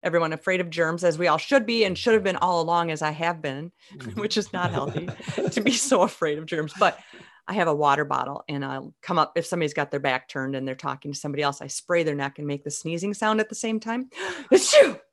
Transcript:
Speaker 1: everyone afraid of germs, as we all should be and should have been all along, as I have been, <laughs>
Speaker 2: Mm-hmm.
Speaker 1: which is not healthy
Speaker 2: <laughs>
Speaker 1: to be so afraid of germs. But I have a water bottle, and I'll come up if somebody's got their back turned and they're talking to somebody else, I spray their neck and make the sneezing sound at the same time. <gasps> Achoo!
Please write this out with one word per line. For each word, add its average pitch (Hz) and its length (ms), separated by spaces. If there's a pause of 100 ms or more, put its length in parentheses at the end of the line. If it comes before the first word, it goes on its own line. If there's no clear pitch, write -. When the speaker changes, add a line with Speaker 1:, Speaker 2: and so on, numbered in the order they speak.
Speaker 1:
everyone 165 320
afraid 185 260
of 175 80
germs, 165 340
as 170 160
we 175 100
all 156 100
should 269 260
be 226 200
and 185 120
should - 180
have 208 80
been 185 140
all 175 240
along, 170 300
as 156 120
I 156 80
have 165 320
been, 151 300 (100)
<laughs> 202 140
Speaker 2:
Mm-hmm. 214 240
Speaker 1:
which 208 160
is 208 160
not 180 200
healthy 151 360 (220)
Speaker 2:
<laughs> - 200
Speaker 1:
to 233 100
be 240 120
so 240 300
afraid 151 360
of 156 80
germs. 156 320
But 190 200 (480)
I 185 80
have 180 140
a 151 60
water 147 300
bottle, 135 440
and 139 160
I'll 135 380
come 180 160
up - 180
if 165 100
somebody's 165 280
got 143 160
their 143 100
back 131 280
turned 135 280
and 131 100
they're 131 80
talking 135 380
to 139 60
somebody 147 240
else, 143 180
I - 80
spray 175 340
their 151 120
neck 139 240
and 151 80
make 143 180
the 147 60
sneezing 170 440
sound 214 260
at 214 80
the 214 60
same 220 260
time. 233 280 (220)
<gasps> - 220
Achoo! 381 460 (140)